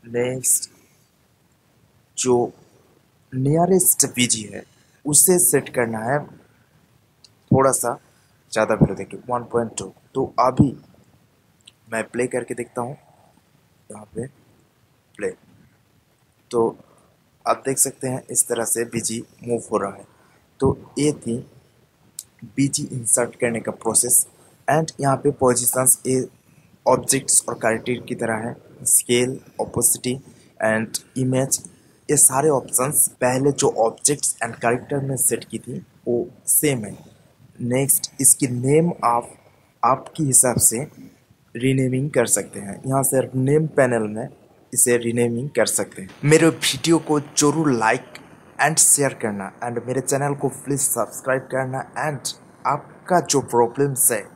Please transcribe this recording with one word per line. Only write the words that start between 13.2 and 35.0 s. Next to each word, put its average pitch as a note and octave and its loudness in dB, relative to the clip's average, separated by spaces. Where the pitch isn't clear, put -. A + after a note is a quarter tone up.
यहाँ G#2+ -16
पे A2 -8
play, G2 -4
तो A2+ 0
आप A#2 -2
देख C3+ -2
सकते - -2
हैं B2+ -4
इस - -2
तरह A2+ -2
से A2+ -4
बीजी A#2 -6
move A#2 -4
हो G#2+ 0
रहा G2 -4
है। - -20
तो C3+ 2
ये D3 2
थी A#2 -6
बीजी C#3 0
insert A#2+ -2
करने A#2 -2
का G#2+ -6
process। A2+ 0
and D#3 2
यहाँ C3+ 2
पे C#3+ 0
positions B2+ 2
ये B2+ 0
objects B2+ 2
और A#2+ -6
character A#2 -2
की A#2+ -6
तरह A2+ -4
है, B2+ -8
scale, B2 2
opacity - -2
and A2 0
image, C3 0
ये D3 4
सारे C#3 4
options C#3 0
पहले C3 2
जो C#3 2
objects A2+ 0
and A#2 -6
character B2 -2